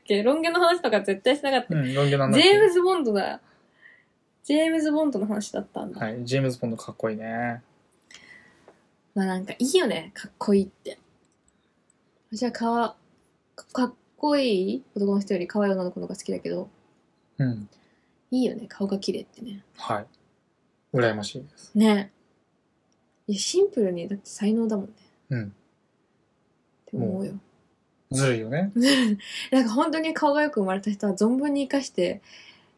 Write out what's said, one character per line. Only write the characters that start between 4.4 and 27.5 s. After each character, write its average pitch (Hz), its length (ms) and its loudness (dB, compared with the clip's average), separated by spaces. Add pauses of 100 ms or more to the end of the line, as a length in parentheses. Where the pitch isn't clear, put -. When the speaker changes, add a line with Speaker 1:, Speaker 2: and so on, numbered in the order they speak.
Speaker 1:
ジ 285 120 0
ェ 311 100 4
ー 320 60 2
ム 320 100 2
ズ・ 302 100 0
ボ 302 140 2
ン 285 60 0
ド 214 80 -2
の 208 80 -4
話 208 240 -4
だ - 80 -6
っ 208 120 -8
た - 140 -10
ん - 60 -10
だ。 - 80 -12
Speaker 2:
は 113 100 -4
い、 120 160 -8
ジ 127 120 -2
ェ - 20 2
ー - 20 2
ム 131 100 0
ズ・ 123 80 -6
ボ 123 80 -4
ン 113 40 -2
ド 110 60 -6
か - 140 -14
っ - 60 -14
こ 113 140 -2
い - 20 -4
い 107 40 -8
ね。 117 440 -6 (1500)
Speaker 1:
ま 196 100 0
あ、 - 40 0
な 185 100 -2
ん 190 80 -8
か - 80 -10
い - 120 -2
い 302 120 2
よ 349 80 2
ね、 170 280 -4
か - 140 -16
っ - 100 -20
こ - 180 2
い 196 60 6
い - 40 2
っ - 20 -12
て。 - 300 -14 (1300)
私 220 120 -6
は 240 80 0
か 233 200 -2
わ-、 240 240 -2 (600)
か-、 - 160 -20
か 254 140 0
っ 247 80 -4 (240)
こ 294 180 0
い 208 380 0
い 262 100 -8 (120)
男 202 180 0
の 196 60 2
人 196 140 -2
よ 180 60 0
り 175 80 -6
可 208 140 -2
愛 202 80 2
い 196 40 2
女 185 100 -4
の 180 80 -6
子 - 80 -10
の 180 80 -8
方 190 60 -8
が - 40 -16
好 - 60 -14
き - 80 -6
だ 180 80 -6
け - 100 -8
ど。 175 200 -6 (680)
Speaker 2:
う 139 80 0
ん。 107 240 -6 (640)
Speaker 1:
い 254 100 0
い 247 40 2
よ - 100 -2
ね、 220 120 -14
顔 - 200 -6
が 196 100 -2
綺 196 160 -4
麗 - 80 -8
っ - 40 -14
て - 160 -20
ね。 202 220 -14 (140)
Speaker 2:
は 104 240 -4
い。 104 40 -14 (960)
羨 113 160 2
ま 104 80 -6
し - 140 -10
い 127 40 -14
で 143 60 -18 (100)
す。 - 180 -20
Speaker 1:
ね。 208 360 4 (1160)
い 208 60 0
や、 196 60 -6
シ 370 240 2
ン 403 80 2
プ 247 100 0
ル 190 100 2
に、 175 160 -6
だ 202 80 -6
っ 202 40 -8
て - 100 -20
才 208 240 0
能 226 140 0
だ 214 100 -2
も 196 60 -4
ん - 20 -12
ね。 - 60 -16 (400)
Speaker 2:
う 131 60 -2
ん。 110 60 -4
Speaker 1:
っ 101 60 -10 (1400)
て - 120 -10
思 190 240 -2
う 202 40 -6
よ。 - 80 -8
Speaker 2:
も 196 60 -12 (720)